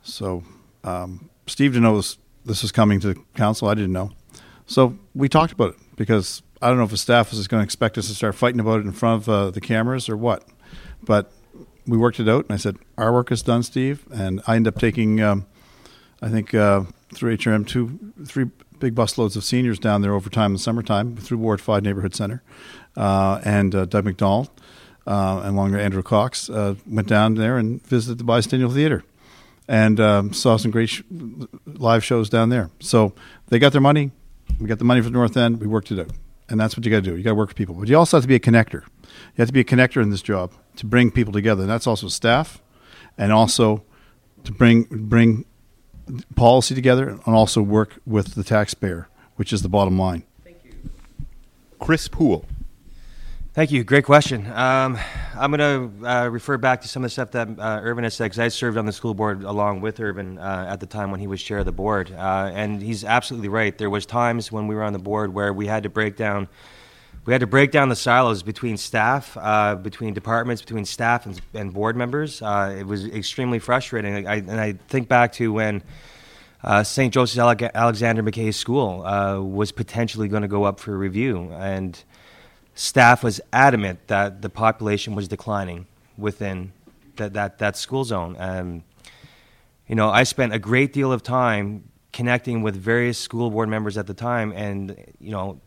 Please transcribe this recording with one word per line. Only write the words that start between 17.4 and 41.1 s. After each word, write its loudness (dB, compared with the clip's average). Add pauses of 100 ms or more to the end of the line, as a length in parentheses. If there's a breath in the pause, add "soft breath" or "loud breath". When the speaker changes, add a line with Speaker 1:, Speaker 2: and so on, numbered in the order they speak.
Speaker 1:
R 4
M, 2
two, -6 (140)
three -2 (280)
big -2
busloads 0
of -6
seniors 0
down 2
there 0
over -2
time 2
in 2
the -2
summertime -2
through -6
Ward 0
five 0
Neighborhood -4
Center, -6 (540 loud breath)
uh, 2
and, 2
uh, 0
Doug 0
McDonald, 0 (560 soft breath)
uh, 0
and -4
along 2
with 0
Andrew -2
Cox, 0
uh, -2 (120)
went -2
down 4
there 0
and -2
visited 0
the -8
Bicentennial 2
Theater 2 (640 soft breath)
and, 4
um, 4
saw 4
some 0
great 0
sh-, -10 (640)
live 2
shows 0
down 4
there. 0 (100)
So 2 (340 loud breath)
they 4
got 8
their 4
money. 4 (480)
We -4
got -2
the -2
money 6
from 0
the 0
North 2
End. 2
We -4
worked -2
it -2
out. -8 (380)
And -2
that's 0
what -8
you 2
gotta 4
do. -2
You -8
gotta 2
work 0
with -16
people. -6
But -6
you 6
also 6
have 6
to -4
be 6
a 6
connector. 4
You -20
have 4
to -6
be 4
a 4
connector 4
in 2
this -4
job -4 (240)
to -10
bring 4